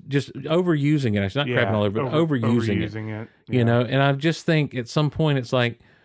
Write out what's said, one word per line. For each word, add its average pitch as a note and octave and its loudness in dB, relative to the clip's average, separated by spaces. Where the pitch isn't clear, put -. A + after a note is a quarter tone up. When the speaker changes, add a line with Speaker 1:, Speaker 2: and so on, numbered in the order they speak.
Speaker 1:
just C#3 -2
overusing D3 0
it. G2 2
It's G2 -2
not C#3+ 0
Speaker 2:
Yeah, B2 0
Speaker 1:
crapping A2 2
all G#2 2
over, G#2 0
but B2+ -2
Speaker 2:
over-, D#3 2
Speaker 1:
overusing A2+ 0
it, G#2+ -6
Speaker 2:
overusing G#2+ -8
it, A#2 -12
Speaker 1:
you B2 0
Speaker 2:
yeah. A#2 4
Speaker 1:
know, A#2 4
and C3 0
I C#3 4
just D#3 -2
think D#3 0
at A#2+ -6
some D3+ 0
point D3+ 0
it's A#2+ -6
like, A#2+ 0